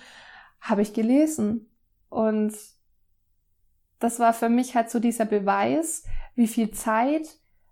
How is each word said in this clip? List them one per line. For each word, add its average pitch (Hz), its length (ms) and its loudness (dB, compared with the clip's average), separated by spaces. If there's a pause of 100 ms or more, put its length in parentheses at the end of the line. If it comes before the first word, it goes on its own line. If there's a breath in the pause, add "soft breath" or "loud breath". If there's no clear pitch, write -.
(580 loud breath)
habe 202 220 0
ich 208 140 0
gelesen. 233 760 0 (380)
Und 214 460 0 (1400)
das 233 200 -2
war 233 140 4
für 233 160 -2
mich 247 260 2
halt 233 160 0
so 240 100 0
dieser 226 260 0
Beweis, 214 800 0 (300 loud breath)
wie 233 140 2
viel 220 220 -2
Zeit 262 580 -2 (440)